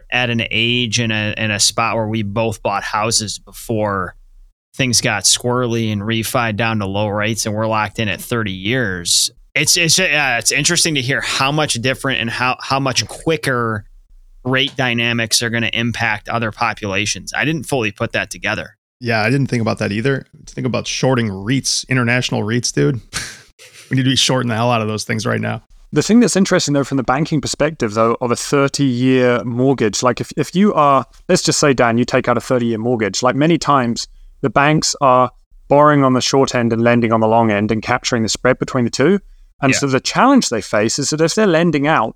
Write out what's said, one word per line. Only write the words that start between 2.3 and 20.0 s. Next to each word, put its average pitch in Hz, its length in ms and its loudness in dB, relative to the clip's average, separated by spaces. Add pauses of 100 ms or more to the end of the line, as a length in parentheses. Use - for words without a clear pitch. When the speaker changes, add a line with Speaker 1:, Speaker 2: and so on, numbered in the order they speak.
Speaker 1:
bought 101 220 -2
houses 110 560 -2
before 101 760 -4 (600)
things 123 260 0
got 107 220 0
squirrely 120 680 0
and 101 100 -2
refied 113 560 -2
down 113 220 0
to 98 60 -4
low 101 220 -2
rates, 104 400 -2
and 104 80 -4
we're 110 100 -2
locked 107 320 -2
in 113 100 -2
at 92 140 -4
thirty 110 300 -4
years. 95 800 -2 (240)
It's, 147 220 2
it's, 165 200 2
yeah, 147 400 0
it's - 140 -2
interesting 151 420 0
to 135 80 -2
hear 123 200 -2
how 135 300 -2
much 151 240 0
different 127 460 -2
and 113 80 -4
how, 123 300 -2
how 135 200 -2
much 131 280 -2
quicker 120 800 -4 (580)
rate 131 320 0
dynamics 117 640 0
are 117 80 -2
gonna 113 240 -2
impact 113 560 -2
other 117 220 -2
populations. 101 800 -4
I 113 120 -2
didn't 151 180 -4
fully 113 280 -2
put 117 200 -6
that 98 180 -4
together. 90 480 -8 (220)
Speaker 2:
Yeah, 113 240 -2
I 113 80 0
didn't 135 160 2
think 123 140 -2
about 110 180 -2
that 101 120 -2
either. 131 360 -2 (180)